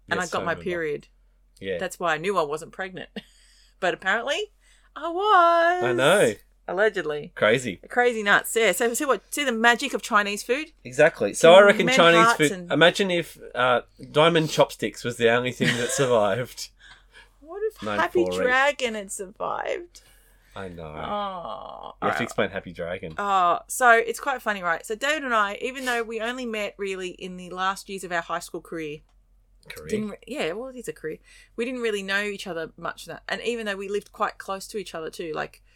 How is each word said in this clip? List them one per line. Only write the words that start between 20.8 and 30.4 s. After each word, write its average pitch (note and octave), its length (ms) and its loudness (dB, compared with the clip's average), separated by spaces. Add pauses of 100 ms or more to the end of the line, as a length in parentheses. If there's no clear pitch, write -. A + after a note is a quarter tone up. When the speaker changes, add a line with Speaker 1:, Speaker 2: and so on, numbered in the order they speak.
Speaker 1:
Oh, - 80 -12
Speaker 2:
You - 20 -14
have F3+ 1040 -10
to - 60 -6
Speaker 1:
alright. F2+ 160 -2
Speaker 2:
explain A2+ 300 -2
Happy F#2+ 200 -10
Dragon. E2+ 460 -8
Speaker 1:
Oh, F#3+ 500 2
so B3 240 2
it's A3+ 300 2
quite C4 200 -6
funny, G3+ 220 -4
right? E3+ 220 -2
So A3 100 -8
David C#4+ 280 -2
and B3 120 -2
I, G#3 260 0
even C4 220 -8
though A#3+ 200 -2
we A3 180 -8
only B3 240 -6
met G#3+ 320 -6
really F#3+ 320 -6
in F#3 260 -12
the F3+ 140 -16
last F#3+ 400 -4
years F#3+ 160 -10
of F3 80 -8
our E3+ 80 -2
high E3 180 -6
school - 220 -12
career, D#3 380 -10 (680)
Speaker 2:
Career? D#3 180 -16
Speaker 1:
didn't G#3+ 220 -6
re-, F#3+ 80 -12 (100)
yeah, A3 240 -6